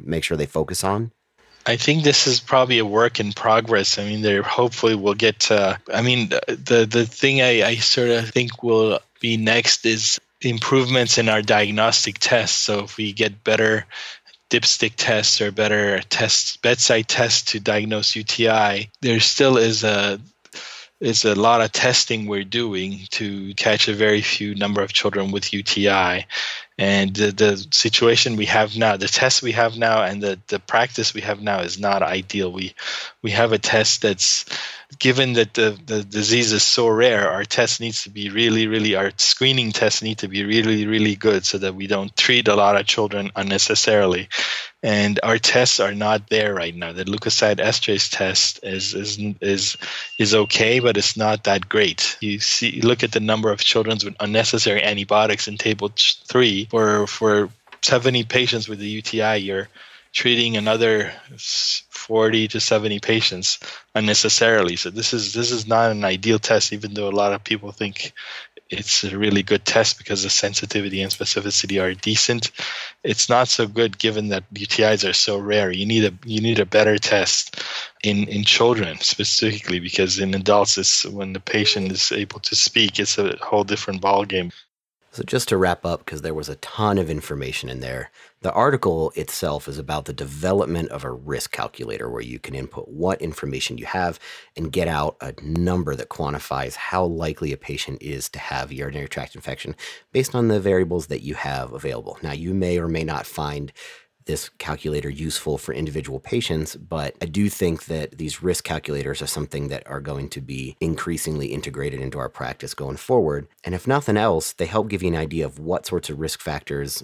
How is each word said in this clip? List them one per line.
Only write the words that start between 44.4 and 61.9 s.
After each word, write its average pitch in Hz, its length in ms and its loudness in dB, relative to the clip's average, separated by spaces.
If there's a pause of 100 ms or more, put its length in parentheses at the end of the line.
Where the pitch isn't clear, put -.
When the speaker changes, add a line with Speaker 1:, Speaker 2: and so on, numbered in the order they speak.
Speaker 2:
And 104 400 2
our 113 160 4
tests 123 420 4
are 98 140 0
not 104 340 0
there 107 260 2
right 85 200 -4
now. 87 180 -8
The 90 120 -6
leukocyte 104 520 0
esterase 104 540 0
test - 540 0
is, 95 300 -4
is, 101 240 -6 (220)
is, 98 360 0 (420)
is 107 160 4
okay, 110 460 4
but 117 180 4
it's - 180 0
not 107 280 0
that 98 260 2
great. - 500 0
You 104 200 -4
see, - 420 0
look 117 200 4
at 117 100 0
the 110 80 2
number 110 300 2
of 101 100 0
children 110 440 2
with 98 160 -10
unnecessary 107 640 2
antibiotics 104 640 2
in 101 80 -10
table 104 340 -2
ch-, - 340 0
three. 110 480 2
For, 107 340 4
for 104 440 2 (320)
seventy 123 420 2
patients 120 420 0
with 107 120 -10
the 104 80 -8
U 107 160 -6
T 110 180 -4
I, 107 140 2
you're 98 340 -4 (440)
treating 117 440 2
another 110 560 2 (220)
s-, - 560 -4